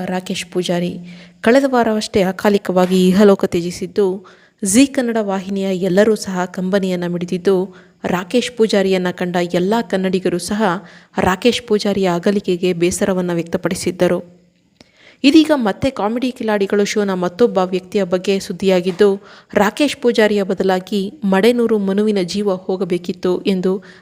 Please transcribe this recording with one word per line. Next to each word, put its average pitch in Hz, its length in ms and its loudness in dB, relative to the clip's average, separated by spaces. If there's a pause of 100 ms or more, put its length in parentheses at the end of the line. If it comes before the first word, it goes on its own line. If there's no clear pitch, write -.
ರಾಕೇಶ್ 185 400 -6
ಪೂಜಾರಿ. 175 520 -4 (440)
ಕಳೆದ 262 260 4
ವಾರವಷ್ಟೇ 220 560 0
ಅಕಾಲಿಕವಾಗಿ 185 840 2
ಇಹಲೋಕ 196 380 6
ತ್ಯಜಿಸಿದ್ದು, 180 800 -4 (380)
ಜೀ 214 220 4
ಕನ್ನಡ 240 340 -2
ವಾಹಿನಿಯ 196 580 -4
ಎಲ್ಲರೂ 196 380 2
ಸಹ 185 300 -4
ಕಂಬನಿಯನ್ನ 185 640 -2
ಮಿಡಿದಿದ್ದು, 180 800 -2 (140)
ರಾಕೇಶ್ 185 480 -2
ಪೂಜಾರಿಯನ್ನ 190 600 2
ಕಂಡ 180 240 -6 (180)
ಎಲ್ಲ 180 280 0
ಕನ್ನಡಿಗರು 190 560 -2
ಸಹ 208 260 -4 (540)
ರಾಕೇಶ್ 190 440 0
ಪೂಜಾರಿಯ 202 540 0
ಅಗಲಿಕೆಗೆ 185 580 0
ಬೇಸರವನ್ನ 180 600 0
ವ್ಯಕ್ತಪಡಿಸಿದ್ದರು. 180 1080 -2 (840)
ಇದೀಗ 302 320 6
ಮತ್ತೆ 240 340 -2
ಕಾಮಿಡಿ 240 420 -4
ಕಿಲಾಡಿಗಳು 202 540 0
ಶೋನ 202 280 -2
ಮತ್ತೊಬ್ಬ 185 440 0
ವ್ಯಕ್ತಿಯ 185 460 -2
ಬಗ್ಗೆ 185 360 -2
ಸುದ್ದಿಯಾಗಿದ್ದು, 190 840 0 (300)
ರಾಕೇಶ್ 214 440 2
ಪೂಜಾರಿಯ 214 460 2
ಬದಲಾಗಿ 190 680 -2 (100)
ಮಡೆನೂರು 220 560 2
ಮನುವಿನ 202 440 0
ಜೀವ 196 320 -2
ಹೋಗಬೇಕಿತ್ತು 180 840 -4
ಎಂದು 185 420 -2 (180)